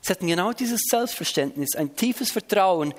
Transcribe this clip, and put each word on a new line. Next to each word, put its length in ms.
Sie 60
hatten 160
genau 260
dieses 380
Selbstverständnis, 840
ein 200
tiefes 340
Vertrauen 680